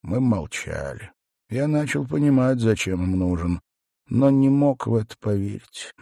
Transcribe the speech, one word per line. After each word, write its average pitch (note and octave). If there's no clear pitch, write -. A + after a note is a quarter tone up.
Мы G#2
молчали. D#2
Я C3
начал D3
понимать, C3+
зачем F#2+
им F#2
нужен, F2
но C3+
не C3+
мог C#3
в A#2
это A2
поверить. G2+